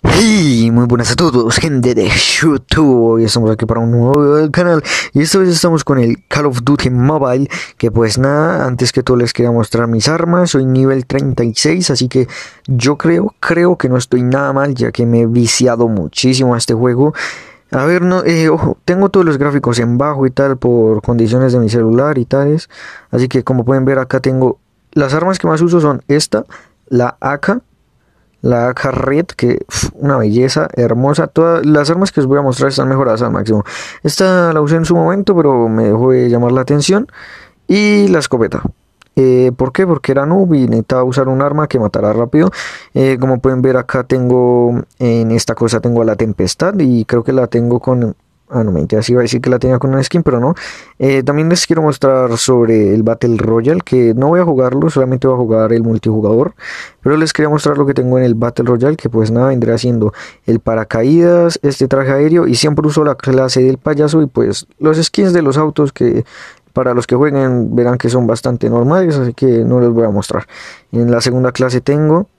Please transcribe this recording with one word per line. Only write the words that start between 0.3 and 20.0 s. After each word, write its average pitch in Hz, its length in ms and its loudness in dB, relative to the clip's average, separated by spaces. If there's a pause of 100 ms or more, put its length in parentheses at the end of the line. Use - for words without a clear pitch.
muy 120 160 2
buenas 117 260 2
a 120 40 -4
todos, 123 420 0
gente 127 380 0
de 101 120 0
YouTube. 131 1040 2
Hoy 113 100 2
estamos 110 260 0
aquí 110 160 -2
para 113 140 -2
un 117 100 -2
nuevo 120 320 2
video 147 140 4
del 156 160 0
canal. 175 320 0 (280)
Y 143 120 0
esta 180 160 0
vez 185 100 2
estamos 165 340 0
con 139 140 0
el 117 300 0
Call 147 180 -4
of 123 160 -2
Duty 131 300 0
Mobile, 135 580 0 (300)
que 117 100 0
pues 113 300 0
nada, 147 480 0
antes 123 240 -2
que 131 100 0
todo 123 160 0
les 120 160 0
quería 120 160 0
mostrar 117 380 0
mis 113 200 0
armas. 170 440 0
Soy 131 140 0
nivel 131 420 0
treinta 135 360 -2
y 117 120 -2
seis, 170 340 -2
así 127 200 -2
que 127 180 0 (400)
yo 131 280 0
creo, 170 440 0
creo 175 360 0
que 131 140 -4
no 127 80 0
estoy 123 240 -2
nada 139 320 -2
mal, 139 220 -2
ya 117 160 -2
que 117 160 -2
me 117 140 2
he 117 40 2
viciado 120 640 2
muchísimo 123 640 0
a 117 60 -2
este 117 160 -2
juego. 127 400 0 (560)
A 135 140 -2
ver, 175 180 0
no, 180 200 0
eh, 160 260 2
ojo, 160 360 -2
tengo 185 240 0
todos 185 160 2
los 147 140 0
gráficos 135 400 0
en 120 180 0
bajo 139 300 0